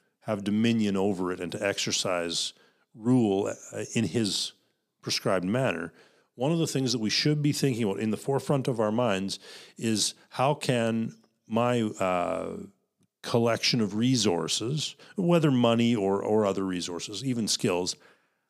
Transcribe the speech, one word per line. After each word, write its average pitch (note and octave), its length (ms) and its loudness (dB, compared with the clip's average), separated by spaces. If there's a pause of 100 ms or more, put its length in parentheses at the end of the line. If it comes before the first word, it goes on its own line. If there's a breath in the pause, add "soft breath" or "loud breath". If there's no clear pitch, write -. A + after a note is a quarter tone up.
(220 soft breath)
have G#2 220 -6
dominion G#2+ 540 2
over F#2 340 0
it F2+ 80 -6
and F2 140 -6
to G#2 120 -4
exercise F2+ 840 -2 (420 soft breath)
rule, G#2+ 540 2 (260)
uh, G#2+ 100 -6 (120)
in A2+ 80 2
his G2 480 -2 (500)
prescribed G2 440 -2
manner. F#2 480 -2 (420 soft breath)
One C3 160 0
of E3 80 0
the D#3+ 80 0
things C3 240 0
that A#2+ 80 -2
we G#2+ 100 0
should D3 320 2
be D3 120 2
thinking B2+ 300 0
about G2 180 0
in A2 100 0
the G2+ 60 -2
forefront C#3 500 -2
of A2+ 140 0
our G#2+ 100 2
minds G2 480 0 (380 loud breath)
is, A2 380 0 (160 soft breath)
how C3+ 220 2
can A2+ 600 -2 (320)
my, A#2+ 340 2
uh, F2+ 760 -2 (640)
collection A#2 580 0
of G#2 160 0
resources, A2 1000 0 (200 loud breath)
whether E3+ 340 4
money A#2 460 4
or, G2 260 2
or G#2+ 240 2
other G2 200 0
resources, F2+ 580 -6
even A#2+ 240 -2
skills, F2+ 480 0 (540 soft breath)